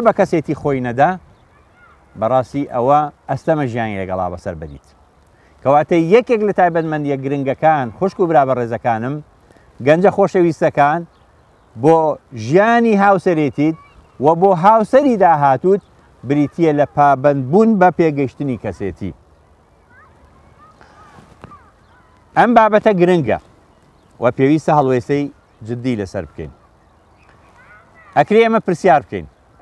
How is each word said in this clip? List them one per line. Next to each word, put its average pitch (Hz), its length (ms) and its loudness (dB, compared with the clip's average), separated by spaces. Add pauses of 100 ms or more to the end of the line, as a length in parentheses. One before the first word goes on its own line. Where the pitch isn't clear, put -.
بە 214 120 4
کەسێتی 165 440 -2
خۆی 139 260 -4
نەدا، 139 240 0 (1040)
بەڕاستی 127 480 -2 (100)
ئەوە 131 260 2 (300)
ئەستەمە 147 420 -4
ژیانی 110 300 -6
لەگەڵا 92 320 -6
بەسەر 87 220 -10
بەریت. 78 320 -18 (760)
کەواتە 147 320 2 (160)
یەکێک 233 340 2
لە 190 120 -2
تایبەتمەندیە 156 640 -2
گرنگەکان، 139 640 -2 (100)
خوشک 190 220 -4
و 185 80 0
برا 156 180 2
بەڕێزەکانم، 120 680 -4 (640)
گەنجە 165 360 4
خۆشەویستەکان، 170 880 0 (720)
بۆ 151 220 2 (360)
ژیانی 208 680 2
هاوسەرێتیت 160 720 0 (440)
و 123 160 0
بۆ 190 160 2 (120)
هاوسەری 226 540 2
داهاتووت 165 640 2 (420)
بریتیە 147 560 0
لە 139 60 2 (100)
پابەندبوون 143 720 2 (100)
بە 175 180 4
پێگەشتنی 143 640 -2
کەسێتی. 95 480 -8 (3250)
ئەم 202 220 2
بابەتە 214 420 2
گرنگە 165 400 0 (800)
و 117 120 -4
پێویستە 147 460 0
هەڵوێستەی 135 460 -2 (440)
جددی 123 320 -6
لەسەر 95 260 -8
بکەین. 76 260 -16 (1600)
ئەکرێ 202 280 2
ئێمە 226 160 0
پرسیار 175 420 2
بکەین. 87 260 -10 (340)